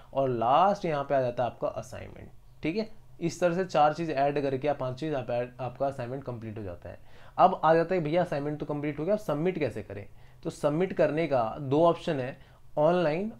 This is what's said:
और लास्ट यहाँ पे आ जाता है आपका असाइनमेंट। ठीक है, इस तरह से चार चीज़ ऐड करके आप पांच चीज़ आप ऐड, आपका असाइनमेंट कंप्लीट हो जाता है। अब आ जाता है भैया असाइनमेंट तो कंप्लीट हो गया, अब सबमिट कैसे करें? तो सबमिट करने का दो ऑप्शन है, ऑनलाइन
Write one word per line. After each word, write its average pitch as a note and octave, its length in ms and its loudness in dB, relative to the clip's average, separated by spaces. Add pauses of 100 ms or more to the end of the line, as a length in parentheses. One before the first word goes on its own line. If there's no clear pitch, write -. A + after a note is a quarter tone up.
(140)
और C3+ 140 2
लास्ट C3+ 560 4
यहाँ D3 200 -2
पे C#3 100 -2
आ C3+ 60 4
जाता B2 240 0
है A#2 60 -2
आपका - 180 -6
असाइनमेंट। - 600 -12 (340)
ठीक D#3 140 -4
है, A3 120 -4 (320)
इस E3+ 200 -4
तरह F3 140 4
से F#3 100 0
चार D3+ 300 4
चीज़ E3 160 -4
ऐड C#3+ 320 2
करके C3+ 260 0
आप C#3+ 100 0
पांच B2+ 220 -6
चीज़ D#3 140 -4
आप B2 160 -4
ऐड, B2 200 -2 (100)
आपका C3 260 -4
असाइनमेंट C3+ 380 -6
कंप्लीट A2 340 -10
हो A2 40 -8
जाता F2 260 -10
है। - 100 -14 (400)
अब F3 260 6
आ D#3+ 100 8
जाता E3 200 2
है F#3 60 2
भैया D#3+ 220 2
असाइनमेंट D3+ 380 -4
तो D#3 60 -6
कंप्लीट D3 320 -4
हो D3 60 -4
गया, F#3+ 100 2
अब G#3 60 0
सबमिट E3+ 380 -2
कैसे A#2+ 240 -2
करें? G2+ 240 -12 (360)
तो E3 80 -6
सबमिट D#3+ 420 0
करने D#3+ 340 2
का B2 340 0
दो C#3+ 240 4
ऑप्शन E3 360 2
है, C3 180 -8 (400)
ऑनलाइन E3+ 600 2